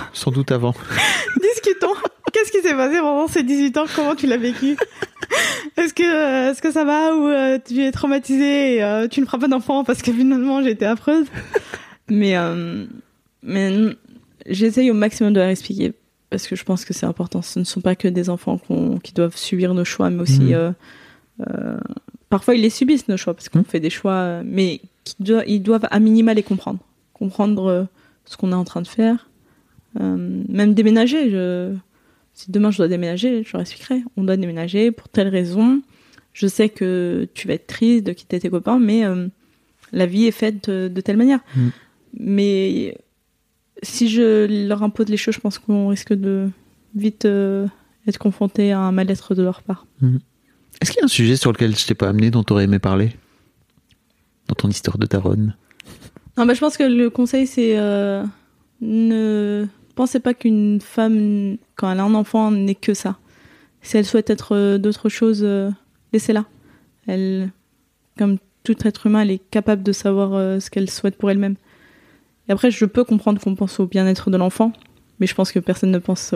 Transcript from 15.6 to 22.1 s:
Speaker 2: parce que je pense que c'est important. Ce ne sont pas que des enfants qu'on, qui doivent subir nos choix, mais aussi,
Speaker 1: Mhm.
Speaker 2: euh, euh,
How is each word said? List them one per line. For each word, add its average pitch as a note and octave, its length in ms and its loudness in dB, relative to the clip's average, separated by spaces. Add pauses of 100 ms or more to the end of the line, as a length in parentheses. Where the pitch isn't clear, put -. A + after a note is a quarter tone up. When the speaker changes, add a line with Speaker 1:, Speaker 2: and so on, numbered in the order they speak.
Speaker 2:
parce - 180 -6
que F#3+ 80 -6
je - 100 -10
pense F#3 180 -2
que - 100 -8
c'est - 120 -6
important. F3 360 -4
Ce - 180 -8
ne F3+ 40 -2
sont - 180 -6
pas F#3 140 2
que - 120 -4
des F3+ 220 -2
enfants F3 280 -4
qu'on, F3 400 -2
qui - 160 -14
doivent E3+ 240 -2
subir F3+ 360 -2
nos F3+ 120 0
choix, F#3 240 -2
mais F3 140 -2
aussi, C3+ 180 4
Speaker 1:
Mhm. C3 120 4
Speaker 2:
euh, E3 180 0 (800)
euh, - 280 -8 (520)